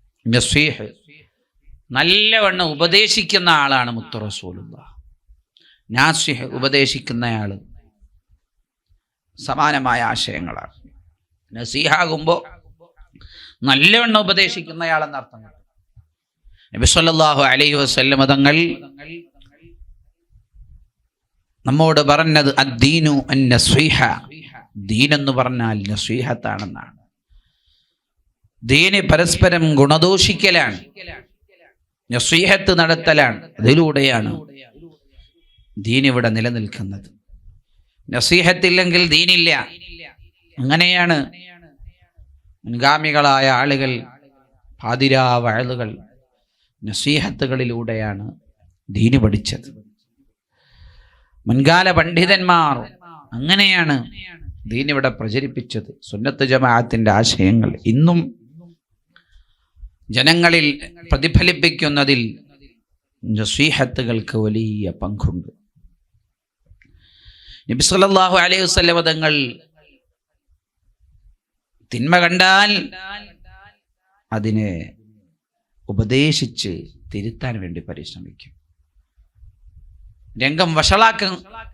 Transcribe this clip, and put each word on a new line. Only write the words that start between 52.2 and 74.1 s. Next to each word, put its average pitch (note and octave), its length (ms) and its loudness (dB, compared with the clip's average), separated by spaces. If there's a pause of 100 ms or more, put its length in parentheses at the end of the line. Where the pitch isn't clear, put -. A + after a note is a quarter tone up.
അങ്ങനെയാണ് D#3 800 0 (600)
ദീൻ C3 180 -4
ഇവിടെ C3+ 200 0
പ്രചരിപ്പിച്ചത്. A2+ 920 -8
സുന്നത്ത് B2+ 440 -6
ജമാഅത്തിന്റെ A#2+ 680 2
ആശയങ്ങൾ G#2+ 720 2
ഇന്നും D#3 340 4 (1900)
ജനങ്ങളിൽ D#3 840 0 (160)
പ്രതിഫലിപ്പിക്കുന്നതിൽ D3 1300 0 (840)
നസീഹത്തുകൾക്ക് A#2 1120 -2
വലിയ G#2+ 520 -4
പങ്കുണ്ട്. F2+ 580 -8 (2250)
നബി B2+ 100 -4
സല്ലല്ലാഹു F#3 560 2
അലൈഹി F3+ 240 2
വസല്ലം E3+ 400 2
തങ്ങൾ D#3 580 -2 (2250)
തിന്മ C#3+ 240 2
കണ്ടാൽ F#3 720 2 (1400)